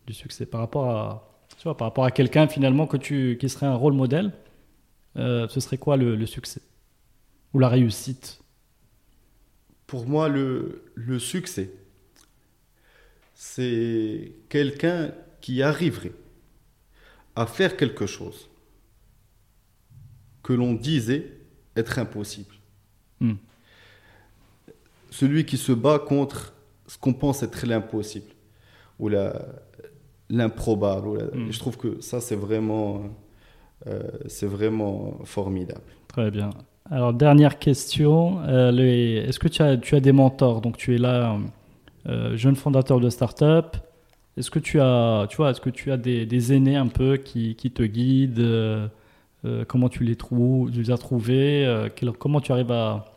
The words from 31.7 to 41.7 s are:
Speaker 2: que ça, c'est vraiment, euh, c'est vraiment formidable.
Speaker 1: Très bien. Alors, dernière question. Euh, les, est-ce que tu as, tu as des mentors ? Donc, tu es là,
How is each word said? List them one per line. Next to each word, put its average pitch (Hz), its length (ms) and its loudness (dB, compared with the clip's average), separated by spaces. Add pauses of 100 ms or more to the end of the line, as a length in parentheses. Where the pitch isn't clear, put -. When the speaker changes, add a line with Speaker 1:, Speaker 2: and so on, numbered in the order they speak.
Speaker 2:
que 107 240 -6
ça, 123 200 -8
c'est 113 140 -6
vraiment, 107 680 -2 (840)
euh, 101 140 -8 (260)
c'est - 200 -8
vraiment 104 800 -4
formidable. 95 560 -6 (260)
Speaker 1:
Très 110 240 -2
bien. 104 180 -4 (400)
Alors, 123 240 0
dernière 147 460 8
question. 156 880 2
Euh, 127 240 4
les, 120 560 4
est-ce 127 120 -4
que - 80 0
tu - 140 0
as, 139 160 4
tu 131 180 0
as 143 40 6
des 135 120 6
mentors ? 131 500 6
Donc, 117 160 -4
tu 123 180 0
es - 20 2
là, 120 400 0 (720)